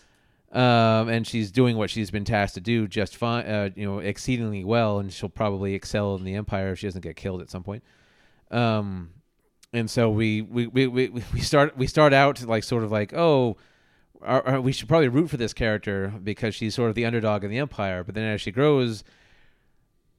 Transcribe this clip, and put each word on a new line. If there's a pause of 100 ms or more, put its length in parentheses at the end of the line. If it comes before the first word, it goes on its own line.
(520)
um,
and
she's
doing
what
she's
been
tasked
to
do
just
fine,
uh,
you
know,
exceedingly
well,
and
she'll
probably
excel
in
the
Empire
if
she
doesn't
get
killed
at
some
point. (680)
Um, (640)
and
so
we,
we,
we,
we,
we
start,
we
start
out,
like,
sort
of
like,
"Oh, (640)
our,
our,
we
should
probably
root
for
this
character
because
she's
sort
of
the
underdog
in
the
Empire."
But
then
as
she
grows, (1160)